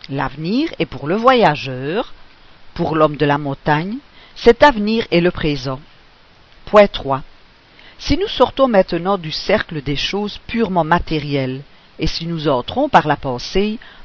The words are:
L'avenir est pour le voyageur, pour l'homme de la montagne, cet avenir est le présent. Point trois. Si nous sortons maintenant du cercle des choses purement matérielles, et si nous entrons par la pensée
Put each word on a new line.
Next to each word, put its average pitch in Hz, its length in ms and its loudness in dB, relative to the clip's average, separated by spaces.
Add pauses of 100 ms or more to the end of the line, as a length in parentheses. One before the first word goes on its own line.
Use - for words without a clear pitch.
(100)
L'avenir 156 580 -4 (100)
est - 60 -2
pour 135 220 -8
le 175 100 0
voyageur, 165 960 2 (640)
pour 165 200 -2
l'homme 156 220 2
de 143 80 0
la 143 140 2
montagne, 151 580 -2 (380)
cet - 280 4
avenir 226 500 2
est 170 100 4
le 175 80 2
présent. 139 500 -4 (880)
Point 202 220 6
trois. - 340 -4 (720)
Si 294 220 0
nous 403 100 -2
sortons 262 400 2
maintenant 190 480 2
du 160 140 -8
cercle 185 500 -2
des 139 160 -4
choses 202 500 -6
purement 185 380 0
matérielles, 143 760 -2 (360)
et 135 80 -4
si 165 200 -4
nous 160 220 -4
entrons 151 420 0
par 165 160 4
la 147 100 2
pensée 190 600 -4 (260)